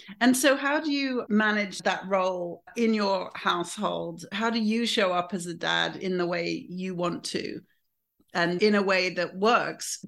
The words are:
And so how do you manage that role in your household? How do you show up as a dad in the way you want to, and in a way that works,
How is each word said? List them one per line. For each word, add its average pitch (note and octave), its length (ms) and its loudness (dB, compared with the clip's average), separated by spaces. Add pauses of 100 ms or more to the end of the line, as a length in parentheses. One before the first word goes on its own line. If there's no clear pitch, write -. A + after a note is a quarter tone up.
(200)
And B3+ 160 6
so C#4 220 4
how C#4+ 240 0
do D#4 100 -2
you C4+ 380 -2
manage G#3 500 2
that F#3 260 0
role F#3 580 -2 (120)
in A3+ 180 4
your G3 400 0
household? F3 1000 -2
How A3+ 160 0
do A#3 100 0
you A3+ 260 2
show G3 280 2
up F3 200 -2
as F3 120 -4
a F3 80 -6
dad E3 420 0
in F3+ 220 -2
the F3 100 0
way E3+ 420 -2
you F#3 260 -6
want E3+ 300 -2
to, - 360 -6 (720)
and F3 280 0
in G#3+ 140 6
a G3+ 80 4
way F#3 280 2
that F3 260 -4
works, F#3+ 720 0